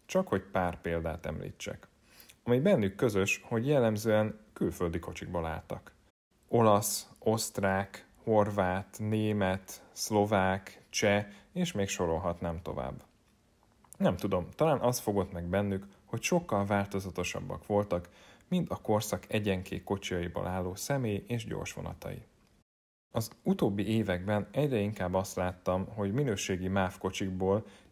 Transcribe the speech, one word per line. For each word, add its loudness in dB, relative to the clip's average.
csak 0
hogy 2
pár -2
példát -4
említsek. -8
Ami 4
bennük 4
közös, 2
hogy -2
jellemzően 2
külföldi -2
kocsikból -6
álltak. -8
Olasz, 4
osztrák, 0
horvát, 2
német, 0
szlovák, 2
cseh, 2
és -2
még 0
sorolhatnám -2
tovább. -8
Nem 2
tudom, -2
talán 4
az 2
fogott 0
meg -6
bennük, 0
hogy -8
sokkal 2
változatosabbak -4
voltak, 0
mint 0
a -4
korszak 0
egyenkék -2
kocsiaiból -4
álló -4
személy- -2
és -4
gyorsvonatai. -8
Az -4
utóbbi 0
években 0
egyre 0
inkább -2
azt -2
láttam, -2
hogy -4
minőségi -2
máv 0
kocsikból 0